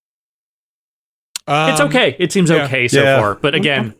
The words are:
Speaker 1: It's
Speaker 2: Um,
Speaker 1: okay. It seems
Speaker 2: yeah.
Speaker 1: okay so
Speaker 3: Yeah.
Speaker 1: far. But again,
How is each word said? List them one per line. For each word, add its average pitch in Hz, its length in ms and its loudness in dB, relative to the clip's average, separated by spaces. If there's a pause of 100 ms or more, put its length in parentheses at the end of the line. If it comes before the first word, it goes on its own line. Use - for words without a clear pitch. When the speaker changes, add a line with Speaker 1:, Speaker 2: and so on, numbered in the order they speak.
(1500)
Speaker 1:
It's 156 340 0
Speaker 2:
Um, 285 80 0
Speaker 1:
okay. 226 300 0
It 175 120 -2
seems 180 180 2
Speaker 2:
yeah. 160 140 2
Speaker 1:
okay 127 240 -2
so 139 160 2
Speaker 3:
Yeah. 135 160 4
Speaker 1:
far. 104 160 0
But 147 180 -2
again, 139 460 -2